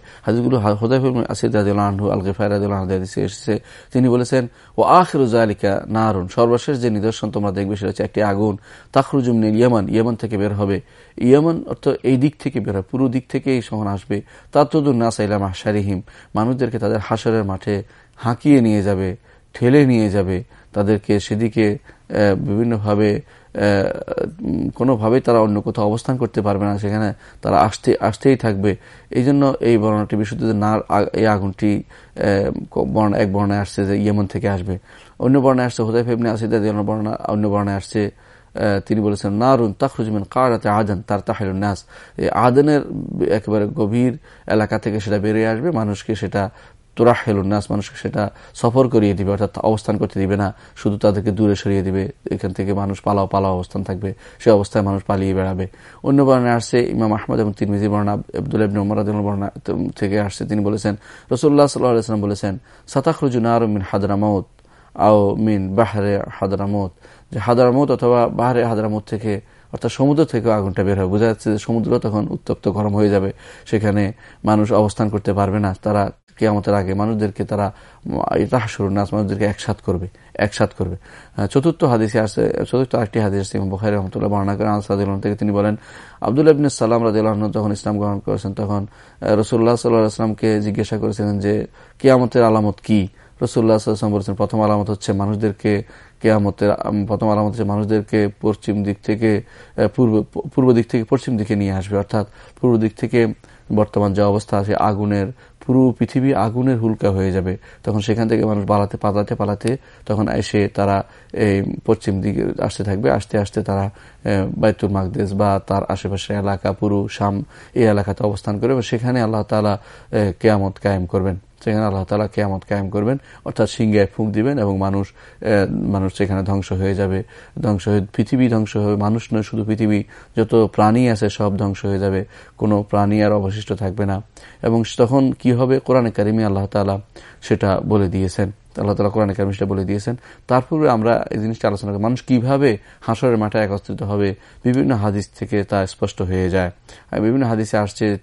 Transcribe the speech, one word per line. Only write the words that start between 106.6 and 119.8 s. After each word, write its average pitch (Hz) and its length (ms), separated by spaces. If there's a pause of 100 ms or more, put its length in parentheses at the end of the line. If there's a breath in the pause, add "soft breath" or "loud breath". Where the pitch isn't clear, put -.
হুলকা 110 340
হয়ে 95 200
যাবে, 92 260 (260 loud breath)
তখন 104 160
সেখান 110 280
থেকে 110 180
মানুষ 101 220
পালাতে, 101 300
পালাতে, 104 380
পালাতে 107 420 (280 soft breath)
তখন 107 220
এসে 98 400
তারা 98 360 (300 loud breath)
এই 98 300 (220)
পশ্চিম 101 360
দিকে - 240 (160)
আসতে - 220
থাকবে, 107 280
আস্তে 110 260
আস্তে 104 260
তারা, 98 260 (360 loud breath)
এ, 98 220 (100)
বাইতুল 110 320
মাকদিস 98 440
বা 98 340
তার 98 180
আশেপাশের 98 520
এলাকা, 98 340
পুরো 101 360
শাম, 101 360 (300 loud breath)
এই 123 100
এলাকাতে 101 400
অবস্থান 104 360
করবে 117 120
এবং 127 100
সেখানে 123 400
আল্লাহ 110 220
তাআলা, 104 360 (320 loud breath)